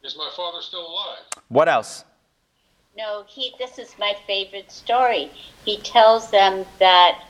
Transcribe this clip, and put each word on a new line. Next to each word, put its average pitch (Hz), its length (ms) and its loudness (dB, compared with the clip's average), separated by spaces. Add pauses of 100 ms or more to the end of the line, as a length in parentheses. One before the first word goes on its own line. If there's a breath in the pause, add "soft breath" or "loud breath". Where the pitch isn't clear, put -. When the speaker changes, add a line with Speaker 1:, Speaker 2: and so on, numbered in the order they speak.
Speaker 1:
Is 190 140 -16
my 151 180 -14
father 170 260 -12
still 170 260 -16
alive? 170 320 -14 (300)
Speaker 2:
What 151 200 2
else? 123 360 -4 (920)
Speaker 3:
No, 208 320 -10
he, 254 300 -12
this 254 200 -14
is 233 200 -20
my 208 180 -4 (100)
favorite 196 460 -10
story. 226 580 -2 (340 loud breath)
He 208 140 -6
tells 226 520 4
them 190 340 2 (140)
that 180 520 4